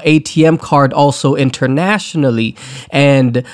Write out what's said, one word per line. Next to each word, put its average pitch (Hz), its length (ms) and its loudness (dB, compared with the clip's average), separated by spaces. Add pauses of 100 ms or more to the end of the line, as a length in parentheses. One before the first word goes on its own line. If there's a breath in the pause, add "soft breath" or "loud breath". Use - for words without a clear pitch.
A 151 160 4
T 156 240 0
M 160 140 2
card 143 340 0
also 139 420 0
internationally, 139 1200 -2 (340 loud breath)
and, 135 520 2 (100)